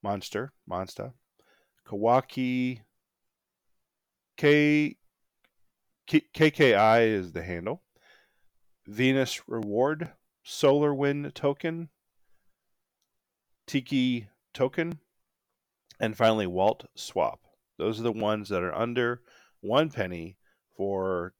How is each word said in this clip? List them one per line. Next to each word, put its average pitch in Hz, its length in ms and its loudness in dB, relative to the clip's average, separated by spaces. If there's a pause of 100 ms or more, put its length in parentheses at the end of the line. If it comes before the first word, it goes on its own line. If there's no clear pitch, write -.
Monster, 104 520 -6 (140)
Monster, 92 460 -8 (760)
Kawaki, 127 960 0 (1500)
K, 147 600 4 (1080)
K, 156 160 2 (100)
K 156 200 4
K 131 220 6
I 110 280 6
is 101 300 0
the 87 100 -6
handle, 90 400 -8 (1040)
Venus 127 640 0
Reward, 123 640 -2 (320)
Solar 147 500 2
Wind 143 400 -4
Token, 165 540 -4 (1800)
Tiki 127 600 -2 (260)
Token, 160 460 -2 (1000)
and 110 180 -4
finally 110 300 2
Walt 92 480 0
Swap. - 460 -4 (360)
Those 107 220 -4
are 113 60 -8
the 117 80 0
ones 107 380 -4
that 92 120 -2
are 90 120 -4
under 120 480 -2 (380)
one 139 300 0
penny 90 460 -8 (400)
for 95 640 -4